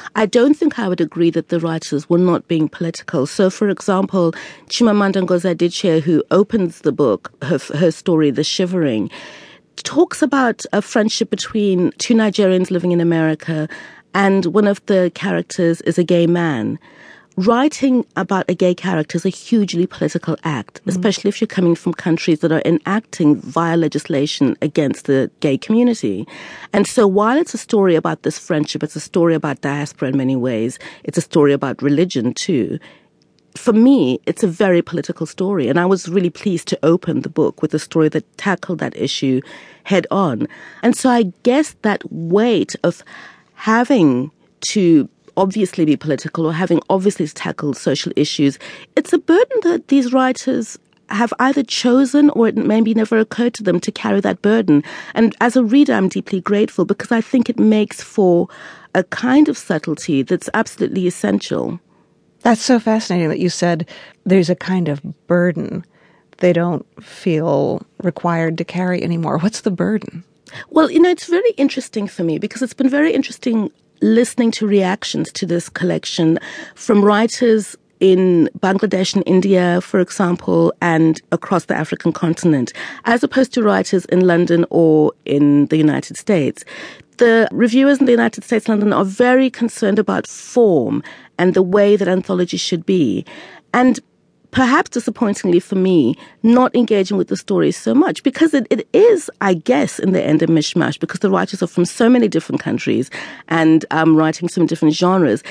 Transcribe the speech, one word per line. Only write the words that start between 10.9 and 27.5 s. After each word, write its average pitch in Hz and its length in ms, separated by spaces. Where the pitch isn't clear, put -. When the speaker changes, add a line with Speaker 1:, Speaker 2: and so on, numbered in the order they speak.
Speaker 1:
between 190 680
two - 160
Nigerians 190 560
living 180 220
in 175 80
America, 160 680
and 196 320
one 202 220
of 202 180
the 185 280
characters 170 680
is - 160
a 180 60
gay 170 220
man. 156 520
Writing 247 800
about 190 340
a 185 60
gay 180 220
character 175 400
is 175 100
a 190 40
hugely 185 580
political - 560
act, 147 300
Speaker 2:
Mm-hmm. - 160
Speaker 1:
especially 190 380
if - 120
you're 220 80
coming 170 260
from 170 180
countries 165 480
that 160 120
are 160 120
enacting 165 760
via 165 360
legislation 147 840
against 147 440
the 135 240
gay 135 180
community. 220 720
And 202 140
so 214 220
while 208 280
it's 339 180